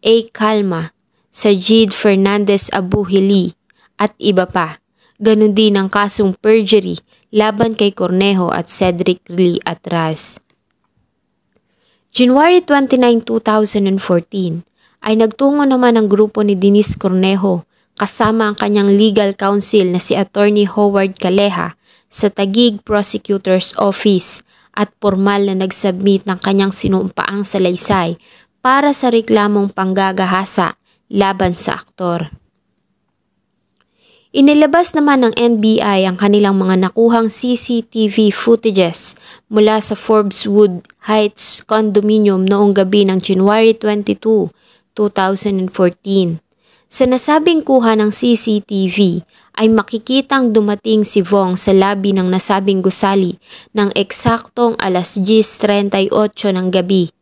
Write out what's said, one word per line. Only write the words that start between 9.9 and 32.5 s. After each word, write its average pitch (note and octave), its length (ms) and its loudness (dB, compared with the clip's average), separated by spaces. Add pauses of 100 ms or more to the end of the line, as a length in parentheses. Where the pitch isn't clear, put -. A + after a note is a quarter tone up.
January D4+ 520 2
twenty-nine, B3+ 560 2
two A3+ 240 -4
thousand G#3+ 400 0
and F#3+ 160 -2
fourteen, F3 640 -4 (400)
ay A3 160 0
nagtungo C#4 480 0
naman B3 320 2
ang G#3+ 80 0
grupo G#3 320 0
ni G3+ 160 0
Denise G3+ 400 2
Cornejo F#3 720 -2 (320)
kasama G#3+ 520 0
ang G#3 40 -10
kanyang G3+ 400 2
legal G3+ 400 2
counsel G3 560 0
na F3+ 80 -2
si - 160 0
Attorney G3+ 480 0
Howard G3 560 -2
Calleja F3+ 560 -2 (320)
sa - 240 -2
Taguig G#3 520 0
Prosecutor's G3+ 920 -2
Office G3 640 0 (360)
at G#3 240 -4
pormal G3+ 480 0
na F#3+ 80 -4
nag-submit F#3+ 680 0
ng F#3 160 -4
kanyang G3 320 0
sinumpaang F#3+ 720 -2
salaysay F3+ 720 -2 (440)
para C#4 320 2
sa C4+ 160 0
reklamong G#3 640 0
panggagahasa F#3+ 1040 -2 (320)
laban G3 480 -2
sa - 240 -4
aktor. E3+ 540 -8 (2000)